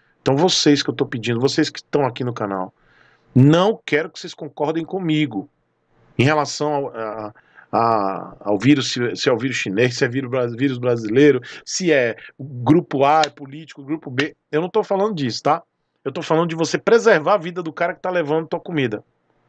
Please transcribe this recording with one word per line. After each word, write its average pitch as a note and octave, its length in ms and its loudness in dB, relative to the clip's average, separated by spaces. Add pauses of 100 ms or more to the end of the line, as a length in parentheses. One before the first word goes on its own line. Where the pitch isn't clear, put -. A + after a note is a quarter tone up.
(220)
Então C3+ 160 2
vocês D#3+ 440 4
que - 60 -4
eu C3 60 -4
tô C3+ 100 -2
pedindo, A#2 340 -4
vocês C#3 300 2
que - 120 -14
estão C#3+ 260 -2
aqui B2 180 -6
no B2 80 -4
canal, G2 400 -6 (640)
não E3 500 6
quero D#3+ 240 0
que - 100 -18
vocês F3 140 -14
concordem D#3+ 540 -4
comigo D3+ 640 -2 (680)
em A#2+ 60 -4
relação D3+ 480 0
ao, C#3 240 -4
a, G#2+ 380 -10 (380)
a, G#2 680 0
ao G#2 180 -2
vírus, B2+ 340 2
se, A#2+ 240 -4
se - 120 -2
é B2+ 40 4
o A2+ 60 0
vírus B2 180 -4
chinês, A#2 400 0
se - 80 0
é B2+ 40 0
vírus B2+ 220 -6
bra-, B2+ 160 -2
vírus B2 320 -2
brasileiro, B2 640 4 (240)
se F3 280 -2
é A#2+ 240 2 (220)
grupo C#3 680 0
A, D#3 220 4
é C#3+ 40 -8
político, D3 520 -18
grupo D3 280 -8
B. C3+ 260 -4 (140)
Eu D3+ 100 0
não F3+ 80 -4
tô G#3+ 140 0
falando G3+ 320 -2
disso, C3 280 -4
tá? D#3 200 2 (420)
Eu C3+ 60 -4
tô - 120 -8
falando E3 260 0
de D#3+ 80 -6
você D#3+ 220 -2
preservar G3+ 560 4
a G3+ 40 0
vida F3 240 -8
do E3 100 -8
cara F3 220 -4
que - 60 -18
tá F#3 100 -4
levando D#3+ 380 -2
tua E3+ 120 -4
comida C3+ 440 -4 (440)